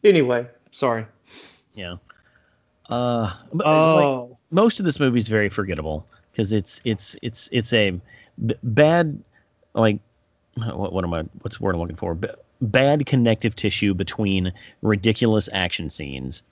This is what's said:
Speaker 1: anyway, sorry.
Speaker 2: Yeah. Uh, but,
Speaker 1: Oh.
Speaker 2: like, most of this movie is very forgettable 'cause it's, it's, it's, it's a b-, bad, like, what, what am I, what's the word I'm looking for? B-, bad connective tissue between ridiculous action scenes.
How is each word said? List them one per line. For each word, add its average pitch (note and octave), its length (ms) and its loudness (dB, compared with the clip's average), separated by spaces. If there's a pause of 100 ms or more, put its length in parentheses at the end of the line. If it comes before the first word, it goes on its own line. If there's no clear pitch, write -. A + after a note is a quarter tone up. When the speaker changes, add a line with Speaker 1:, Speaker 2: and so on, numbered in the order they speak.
Speaker 1:
anyway, B2+ 440 4 (240)
sorry. A#2 360 -2 (640)
Speaker 2:
Yeah. F2 220 -10 (920)
Uh, A#2+ 460 -2 (200)
but, D#3+ 120 -2
Speaker 1:
Oh. D3+ 640 4
Speaker 2:
like, B2+ 80 -20 (140)
most G#3+ 280 4
of G3+ 60 -2
this D3+ 140 0
movie C3 200 2
is G#2+ 80 0
very G#2+ 220 2
forgettable D#2 580 -4 (280)
'cause G#2 180 -2
it's, - 320 -4
it's, A2+ 360 -4
it's, - 300 -10
it's A#2 220 -2
a G2+ 260 2 (460)
b-, A2+ 180 -2
bad, D3+ 600 2 (500)
like, G#2+ 260 2 (560)
what, G2+ 380 -6
what F#2 100 -2
am E2+ 100 -4
I, D#2+ 100 -4 (180)
what's - 160 -12
the - 60 -10
word F#2+ 120 -2
I'm E2 60 -4
looking E2+ 140 -8
for? F2 200 -6
B-, F2+ 120 -6 (340)
bad C3+ 440 2
connective A#2 500 2
tissue G2+ 380 0
between F#2 600 -2 (280)
ridiculous G#2+ 680 2
action F2 380 -4
scenes. C2+ 640 -10